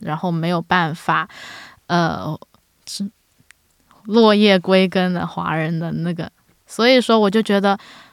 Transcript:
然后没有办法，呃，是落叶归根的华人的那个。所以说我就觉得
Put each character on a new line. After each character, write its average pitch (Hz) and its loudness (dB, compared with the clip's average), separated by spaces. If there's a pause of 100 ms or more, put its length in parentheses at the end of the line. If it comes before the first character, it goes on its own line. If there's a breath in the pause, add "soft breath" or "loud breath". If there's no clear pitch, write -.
然 - -6
后 180 -6
没 165 -4
有 175 -2
办 170 -2
法， 160 -2 (600 loud breath)
呃， 160 -4 (500)
是 202 -10 (920)
落 214 4
叶 208 4
归 190 2
根 180 -2
的 175 -4
华 170 -6
人 160 -4
的 165 -6
那 165 -4
个。 165 -10 (380)
所 226 -2
以 254 6
说 226 2
我 208 2
就 220 0
觉 202 2
得 196 0 (360 loud breath)